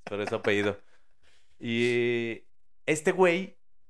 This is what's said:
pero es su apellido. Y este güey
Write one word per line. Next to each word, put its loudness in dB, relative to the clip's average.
pero -4
es -4
su -4
apellido. 2
Y 0
este 2
güey 2